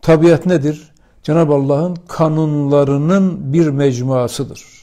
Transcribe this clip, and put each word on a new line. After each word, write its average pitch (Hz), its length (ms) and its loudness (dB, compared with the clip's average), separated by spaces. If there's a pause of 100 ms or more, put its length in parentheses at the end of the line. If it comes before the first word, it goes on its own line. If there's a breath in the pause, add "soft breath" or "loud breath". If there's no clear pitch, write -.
Tabiat 165 440 4
nedir? 151 460 -2 (300)
Cenab-ı 151 320 0
Allah'ın 143 420 -2 (120)
kanunlarının 151 1400 0
bir 160 160 2
mecmuasıdır. 131 960 -4 (180)